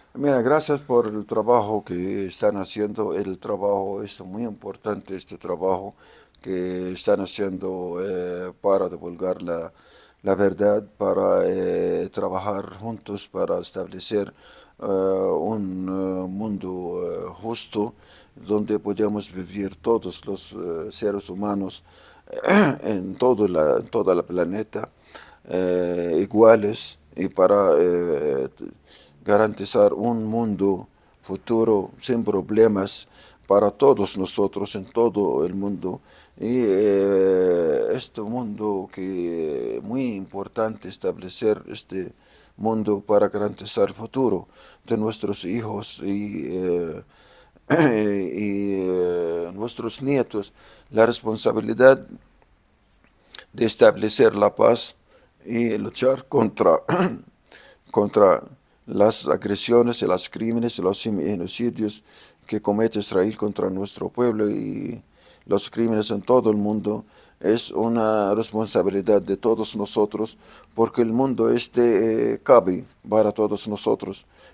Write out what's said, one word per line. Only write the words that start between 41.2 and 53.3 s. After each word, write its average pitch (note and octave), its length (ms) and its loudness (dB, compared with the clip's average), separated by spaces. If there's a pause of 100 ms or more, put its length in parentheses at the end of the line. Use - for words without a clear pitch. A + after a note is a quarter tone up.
este - 460 -10 (440)
mundo G#2 440 0
para G#2 280 4
garantizar G#2 600 -2
el F#2 40 -12
futuro G#2+ 540 -2 (380)
de A#2 120 -2
nuestros G#2+ 480 -4
hijos G#2+ 580 -6
y, G2+ 440 -6 (100)
eh, F2 460 -2 (640)
<clears throat> - 20 -
y, G2+ 1040 0 (120)
eh, F2 680 -2
nuestros A2+ 480 -6
nietos, C3 520 -2 (360)
la A2 160 6
responsabilidad A2+ 1000 4 (1500)